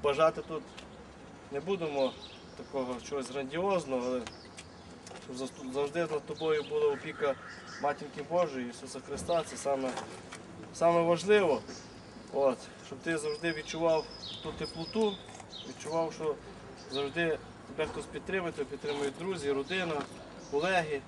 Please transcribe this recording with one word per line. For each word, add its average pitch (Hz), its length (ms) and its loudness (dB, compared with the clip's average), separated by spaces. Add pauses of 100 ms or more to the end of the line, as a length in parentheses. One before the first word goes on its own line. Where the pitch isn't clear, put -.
бажати 156 440 6
тут, 156 140 -4 (880)
не 143 80 -2
будемо 151 520 2 (460)
такого 127 380 -2 (140)
чогось 131 220 -2
грандіозного, 143 720 2
але... 127 160 2 (1040)
Щоб 127 120 -8
засту-, 131 360 -6
завжди 143 260 2
над 156 260 0
тобою 151 440 2
була 151 180 6
опіка 143 480 2 (480)
Матінки 143 480 0
Божої, 143 380 2
Ісуса 131 380 -10
Христа, 160 420 2
це 127 80 -8
саме, 135 320 2 (840)
саме 170 280 8
важливо. 170 600 6 (720)
От, 135 240 6 (300)
щоб 135 120 -8
ти 165 180 0
завжди 151 340 0
відчував 160 540 2 (380)
ту 151 80 -4
теплоту, 202 640 0 (560)
відчував, 156 440 0
що 151 220 0 (560)
завжди 143 460 2 (300)
тебе 151 240 0
хтось 147 140 -6
підтримує, 175 460 -2
тебе 143 180 -2
підтримують 143 500 0
друзі, 170 320 0
родина, 151 500 0 (500)
колеги. 156 560 4